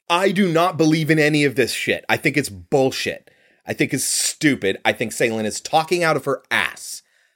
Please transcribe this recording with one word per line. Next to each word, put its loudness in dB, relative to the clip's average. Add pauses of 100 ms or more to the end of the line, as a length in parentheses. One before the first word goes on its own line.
(100)
I 2
do 2
not 2
believe 2
in 4
any 4
of 0
this 2
shit. -2
I 2
think 0
it's 0
bullshit. -4 (360)
I -6
think -2
it's -2
stupid. -2
I 2
think -6
Salen 0
is -4
talking 0
out 2
of -6
her -4
ass. -4 (340)